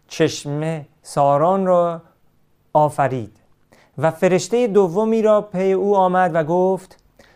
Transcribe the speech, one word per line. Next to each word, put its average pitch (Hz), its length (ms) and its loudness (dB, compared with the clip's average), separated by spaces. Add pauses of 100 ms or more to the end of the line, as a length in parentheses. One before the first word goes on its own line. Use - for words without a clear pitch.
چشمه 156 800 -4 (160)
ساران 156 640 0
را 175 360 0 (720)
آفرید.» 135 640 -2 (600)
و 156 140 0
فرشتهٔ 185 560 0
دومی 208 540 0
را 208 200 4
پی 190 300 -4
او 196 260 0
آمد 185 360 2
و 165 100 0
گفت: 185 540 -2 (380)